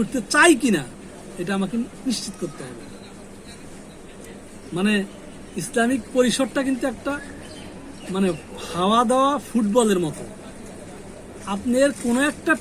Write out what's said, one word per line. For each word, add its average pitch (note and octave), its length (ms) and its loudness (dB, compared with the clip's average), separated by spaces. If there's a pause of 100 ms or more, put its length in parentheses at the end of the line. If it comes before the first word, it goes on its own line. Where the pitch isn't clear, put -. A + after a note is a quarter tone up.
উঠতে B3+ 160 -2 (160)
চাই D#4 180 10 (100)
কিনা, G3 200 4 (580)
এটা F3 180 -2
আমাকে G3 180 -2 (300)
নিশ্চিত A3 340 -2
করতে E3 260 -6
হবে। B2 180 -14 (1900)
মানে G3+ 160 4 (720)
ইসলামিক A#3+ 380 2 (160)
পরিসরটা B3 520 4
কিন্তু C4+ 240 0
একটা B3+ 200 -4 (1000)
মানে F#3+ 140 4 (400)
হাওয়া G3 320 4 (100)
দেওয়া C4 200 6 (180)
ফুটবলের G#3+ 580 4
মতো, - 180 -6 (1300)
আপনি A#3+ 200 2 (100)
এর C#4+ 80 6 (120)
কোনো A#3+ 160 4 (100)
একটা D#4+ 300 2